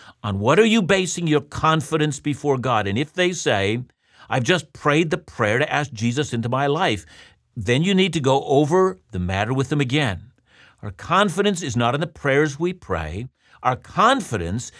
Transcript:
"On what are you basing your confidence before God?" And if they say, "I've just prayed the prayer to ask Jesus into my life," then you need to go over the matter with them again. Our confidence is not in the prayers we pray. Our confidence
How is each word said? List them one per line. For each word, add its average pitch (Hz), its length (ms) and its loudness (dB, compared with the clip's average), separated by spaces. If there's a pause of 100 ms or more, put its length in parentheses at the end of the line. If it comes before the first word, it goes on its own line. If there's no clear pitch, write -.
(240)
"On 98 160 -4
what 127 180 4
are 220 80 6
you 220 160 4
basing 180 460 0
your 151 140 2
confidence 151 800 0
before 143 380 -2
God?" 113 300 0
And 101 100 -2
if 147 160 -4
they 180 200 0
say, 113 500 0 (480)
"I've 127 120 0
just 170 300 0
prayed 156 380 0
the 180 80 -2
prayer 113 400 -2
to 151 120 0
ask 143 220 -2
Jesus 120 400 -2
into 117 160 -4
my 135 160 0
life," 143 400 0 (520)
then 120 240 0
you 196 140 2
need 190 180 2
to 170 60 -2
go 135 240 2
over 170 560 2 (120)
the 92 80 -6
matter 95 340 -2
with 131 160 -2
them 147 120 0
again. 131 500 -2 (520)
Our 104 80 -10
confidence 185 720 0
is 123 120 -6
not 120 200 2
in 147 60 -4
the 175 60 -4
prayers 143 520 0
we 175 120 -2
pray. 92 560 -8 (360)
Our 127 120 0
confidence 127 1040 -2